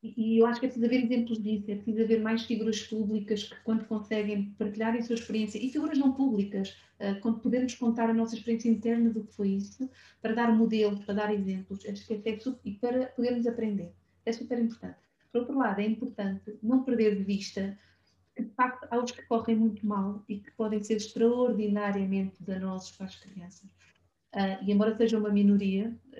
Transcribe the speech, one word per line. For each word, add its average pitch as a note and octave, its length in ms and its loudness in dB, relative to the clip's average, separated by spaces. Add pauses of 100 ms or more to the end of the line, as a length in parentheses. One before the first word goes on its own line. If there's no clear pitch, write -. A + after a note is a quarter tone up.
E, A3+ 340 0
e A3+ 40 8
eu A3+ 60 10
acho A#3 140 0
que C4 80 0
é - 20 2
preciso A#3 160 0
haver B3 180 4
exemplos A#3 400 0
disso, G#3 260 -2
é G3+ 60 -4
preciso G#3+ 280 -2
haver A3 180 4
mais A3+ 240 0
figuras A3 380 -2
públicas G#3+ 600 -2
que, - 200 -16
quando A3 220 -2
conseguem G#3 720 -2
partilharem A3 440 -2
a - 20 -2
sua A#3 120 -2
experiência, G#3+ 420 -4
e C4 120 -4
figuras D4+ 280 -2
não C4+ 160 4
públicas, G3+ 640 0 (220)
eh, G3 160 -2
quando A3+ 240 -2
podemos B3+ 360 0
contar A3+ 340 2
a A3+ 40 2
nossa A3+ 220 0
experiência A3+ 340 -2
interna A#3 400 4
do A3 140 -4
que - 100 -16
foi G3+ 160 0
isso, G3+ 400 -4 (320)
para A3+ 140 -2
dar A3+ 200 4
modelos, G#3+ 480 4
para G3+ 120 -4
dar G#3 180 0
exemplos, F#3+ 520 -4
acho G3+ 200 -10
que G#3 240 -6
é G#3 100 -4
super, B3+ 240 -6
e G3+ 120 -8
para B3+ 320 0
podermos A#3+ 400 0
aprender. G#3+ 440 -4 (320)
É A3+ 80 -2
super A#3+ 280 -4
importante. A3+ 380 -4 (340)
Por A#3+ 100 0
outro C4+ 160 -4
lado, G#3 220 0
é G#3 60 0
importante G#3 760 -4
não C4 220 2
perder A3 320 4
de G3 80 -2
vista G3 540 -4 (580)
que, - 80 -6
de - 100 -10
facto, - 380 -2
há A#3+ 80 2
os A#3+ 120 -4
que - 120 -16
correm A3+ 320 2
muito A3 320 2
mal G3+ 420 -2
e G3+ 100 -6
que - 120 -20
podem G#3+ 320 -2
ser A3 140 0
extraordinariamente G3+ 1500 0
danosos F#3 480 -6
para G3 160 -12
as - 80 -14
crianças. F#3+ 520 -20 (680)
Ah, F#3+ 280 -2
e F#3+ 100 0
embora G#3+ 240 4
seja A3+ 220 4
uma G#3 120 0
minoria, G3+ 680 4 (240)